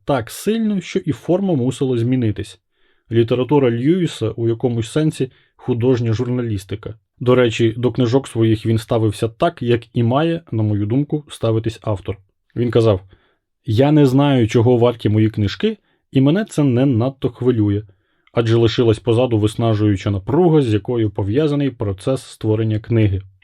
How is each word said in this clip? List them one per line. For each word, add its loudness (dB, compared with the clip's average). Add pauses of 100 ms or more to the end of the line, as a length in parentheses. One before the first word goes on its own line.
так -4
сильно, -4
що -8
і -2
форма -2
мусила -2
змінитись. -2 (500)
Література 2
Льюіса 0
у -4
якомусь -2
сенсі -2 (240)
художня 0
журналістика. -6 (240)
До 2
речі, 2
до -2
книжок 0
своїх 0
він 0
ставився -2
так, -4
як -2
і 0
має, 0 (100)
на -2
мою -2
думку, -2
ставитись -4
автор. -6 (380)
Він -2
казав: 2 (640)
"Я 2
не 6
знаю, 2
чого 4
варті 0
мої 2
книжки, -2 (340)
і 2
мене 2
це -2
не 2
надто -2
хвилює, 0 (500)
адже 0
лишилась 2
позаду 0
виснажуюча 0
напруга, 2
з -2
якою -2
пов'язаний -2
процес -4
створення -2
книги. 0 (220)